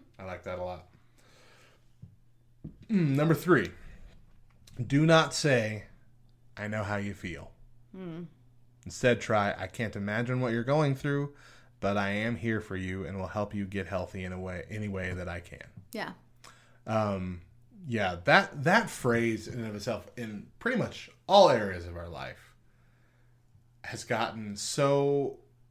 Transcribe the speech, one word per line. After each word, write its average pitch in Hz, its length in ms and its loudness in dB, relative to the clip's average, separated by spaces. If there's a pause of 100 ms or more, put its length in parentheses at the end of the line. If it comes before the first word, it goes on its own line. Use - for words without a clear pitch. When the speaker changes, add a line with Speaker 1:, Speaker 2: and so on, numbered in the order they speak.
(180)
Speaker 1:
I 95 60 -12
like 92 180 -10
that 92 160 -8
a 90 40 -6
lot. 90 260 -10 (2000)
Mm, 170 260 4
number 156 180 4
three, 117 360 4 (1120)
do 143 220 4
not 160 280 6
say, 110 500 2 (720)
"I 104 120 -8
know 107 140 -2
how 104 140 -2
you 101 180 -4
feel." 78 360 -10 (460)
Speaker 2:
Mm. 175 300 -10 (580)
Speaker 1:
Instead, 120 360 2
try, 104 380 2
"I 95 80 -8
can't 110 300 -6
imagine 120 440 -2
what 120 120 -2
you're 117 120 0
going 139 300 2
through, 143 400 -2 (460)
but 101 160 2
I 98 140 0
am 110 260 -2
here 110 240 -2
for 98 160 -8
you 95 300 -4
and 98 120 -6
will 92 100 -4
help 104 260 -4
you 101 120 -4
get 95 200 -4
healthy 92 380 -6
in 90 80 -6
a 92 80 -6
way, 92 300 -8
any 107 180 -6
way 92 260 -4
that 90 140 -6
I 87 120 -8
can." - 240 -16 (280)
Speaker 2:
Yeah. 202 200 -8 (760)
Speaker 1:
Um, 98 540 -2 (460)
yeah, 101 380 0
that, 147 400 4
that 202 260 4
phrase 117 580 0
in 117 120 -8
and 110 80 -6
of 104 60 -8
itself, 104 420 -6
in 110 300 -10 (120)
pretty 247 200 -2
much - 320 -4 (160)
all 185 240 10
areas 95 360 0
of 87 100 -10
our 85 120 -10
life, 69 460 -12 (1300)
has - 200 -10
gotten 110 520 -2
so 143 840 2 (320)